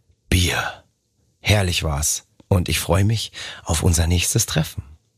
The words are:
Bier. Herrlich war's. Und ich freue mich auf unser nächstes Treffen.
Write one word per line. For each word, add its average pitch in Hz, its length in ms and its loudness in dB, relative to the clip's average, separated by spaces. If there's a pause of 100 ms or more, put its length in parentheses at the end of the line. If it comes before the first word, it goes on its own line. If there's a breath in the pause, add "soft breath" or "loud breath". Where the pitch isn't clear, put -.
(300)
Bier. - 540 -2 (560)
Herrlich 98 440 2
war's. 76 400 -2 (240)
Und 92 220 2
ich - 100 0
freue 92 240 2
mich 110 280 0 (320 loud breath)
auf - 200 -2
unser 82 240 2
nächstes 90 380 0
Treffen. - 380 -4 (340)